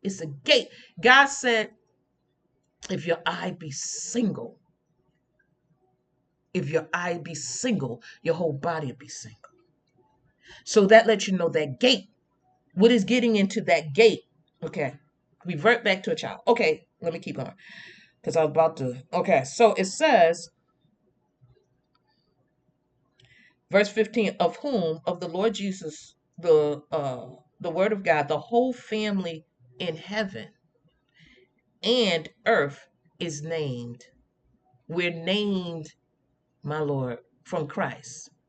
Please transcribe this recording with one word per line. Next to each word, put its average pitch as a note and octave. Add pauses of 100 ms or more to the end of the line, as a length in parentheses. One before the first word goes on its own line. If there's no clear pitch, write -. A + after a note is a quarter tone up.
It's F#3+
a D#3+
gate. A3 (340)
God C4+
said, A#3 (1160)
"If D#3+
your E3
eye F3
be D#3+
single, - (1900)
if D3
your D#3+
eye F3
be E3
single, C#3+ (180)
your D#3+
whole E3
body D#3
will A#2+
be -
single." - (1120)
So G#3
that A3
lets G#3
you F#3+
know E3+
that C#3+
gate. A#3+ (680)
What A3
is A3
getting A#3
into G3
that D#3+
gate? G3 (400)
Okay. D3+ (520)
Revert F3+
back F#3+
to G3
a D#3+
child. G2+
Okay, G3 (160)
let E3
me -
keep -
going. - (680)
'Cause D#3
I'm D#3+
about D#3+
to, B2+
okay. F3+
So A3
it F#3+
says, F#3+ (3250)
verse G3+
fifteen, G#3+
"Of -
whom, F3
of F3
the F3
Lord F#3+
Jesus, F#3+ (220)
the, D3+
uh, C3+ (320)
the E3+
word F#3+
of G3
God, D#3
the D3+
whole B3
family G3 (340)
in E3
heaven F#3 (1300)
and F#3+ (160)
earth C#3+ (300)
is D#3
named." C3+ (840)
We're E3+
named, F3 (680)
my D3+
Lord, C3+ (240)
from D#3+
Christ. - (180)